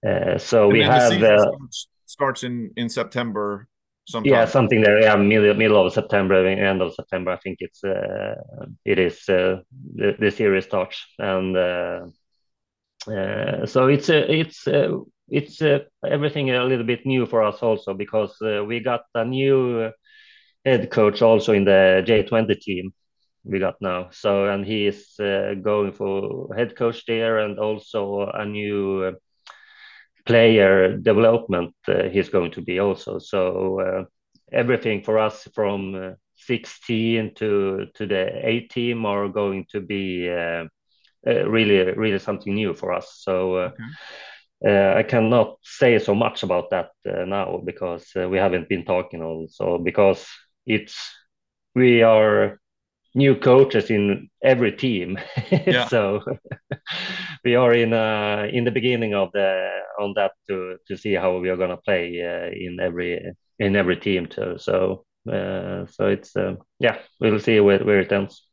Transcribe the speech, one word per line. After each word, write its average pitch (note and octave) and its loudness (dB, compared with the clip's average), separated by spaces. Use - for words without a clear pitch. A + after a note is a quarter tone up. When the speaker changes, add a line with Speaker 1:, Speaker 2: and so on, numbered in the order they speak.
Speaker 1:
Uh, F#2 0
so A2+ 2
Speaker 2:
And G#2 6
Speaker 1:
we A2+ 6
Speaker 2:
then G#2 4
the B2+ 4
Speaker 1:
have, B2 6
Speaker 2:
season G#2+ 6
Speaker 1:
uh, G#2 8
Speaker 2:
starts, - -2
starts - -4
in, A#2+ -8
in A#2+ -4
September G#2+ -6
sometime. A#2 0
Speaker 1:
Yeah, A#2 6
something A2+ 2
there. G#2+ 6
Yeah, G#2+ 6
middle, G#2 4
middle G#2 4
of F2+ -2
September, F#2+ 2
end F#2+ 0
of F2 -4
September. F#2 -6
I F2 -4
think F#2+ -10
it's, - -14
uh, F#2+ -6
it G2 2
is, F2 -2
uh, F#2 2
the, G2+ 0
the G#2 2
series G2 0
starts, - -6
and, F#2 -2
uh, F2 -2
uh, G#2 -4
so C3 2
it's, C#3+ 2
uh, D#3 4
it's, D#3 -4
uh, - 0
it's, - -6
uh, C#3+ 2
everything C#3+ -2
a B2 0
little B2+ -2
bit A#2 -4
new C3 0
for A2+ 0
us G#2 -2
also, G#2+ -2
because, G#2 -4
uh, G#2 -4
we A2+ -6
got A#2+ -4
a A#2 -2
new, C3 0
uh, A2 -4
head B2 2
coach G#2 2
also A2+ 4
in G2 4
the F#2+ 6
J G#2+ 2
twenty A2 0
team F#2 -10
we G2 -6
got F#2 -2
now. F2+ -6
So, G2 0
and G2+ -2
he G#2 -2
is, - -8
uh, G2+ -2
going G#2 -2
for G2 -6
head A#2 -4
coach A#2 -4
there, A2+ -2
and G#2 -4
also G2+ -4
a G#2 -8
new, G2+ -4
uh, F#2 -4
player G#2+ 6
development, G#2 2
uh, F#2+ 0
he's F#2+ -2
going F2 0
to - -14
be F2+ -4
also. G2 -4
So, F#2 -2
uh, F#2 -4
everything A#2+ -2
for A2 0
us A2 -2
from, G2 -4
uh, F#2 -10
sixteen A2+ -4
to, G2+ -2
to G#2+ -8
the F#2+ -4
A A#2 -2
team A#2+ -6
are G2+ -4
going G2 -4
to G#2 -6
be, F#2 -6
uh, E2+ -6
uh, A#2 0
really, G#2 2
really G#2+ -2
something G2 -6
new G#2 -4
for F2+ -6
us. - -10
So, F#2 -2
uh, F2+ -4
Speaker 2:
Okay. G#2 4
Speaker 1:
uh, G2 4
I A2+ 0
cannot A2+ 2
say A#2+ 2
so G#2 0
much G#2+ -2
about F2+ -2
that, F2+ -4
uh, F2+ -4
now F2+ -6
because, F2 -8
uh, F2+ -4
we F#2+ -2
haven't F2+ 0
been F2 -4
talking F2+ -4
also, E2 -6
because F2+ 0
it's, - -4
we B2 6
are G#2+ 4
new C#3 4
coaches B2+ 4
in G2+ 0
every A#2+ 2
team. G2 -4
<laughs> - -4
Speaker 2:
Yeah. B2 0
Speaker 1:
So G#2 0
<laughs> - -12
we A#2+ 2
are B2 6
in, A#2 2
uh, G#2 -2
in A#2+ -2
the A#2+ 0
beginning A#2 -2
of F#2+ 0
the, F#2+ 0
on G2+ -6
that G2 -2
to, F#2 -8
to G2 -10
see G2 -4
how F2+ 0
we F2+ -4
are F#2 -2
gonna F2+ -2
play, F2 -4
uh, F2 -6
in F2+ -10
every, F2 -6
in G2+ 0
every F2+ 2
team F2+ -2
too. F2+ -8
So, F#2+ -2
uh, F#2+ -8
so G2+ -4
it's, - -4
uh, F#2+ -4
yeah, A2+ 0
we'll G#2+ 2
see A2 2
where, G2+ 6
where G#2 4
it F#2 -2
ends. G2 -4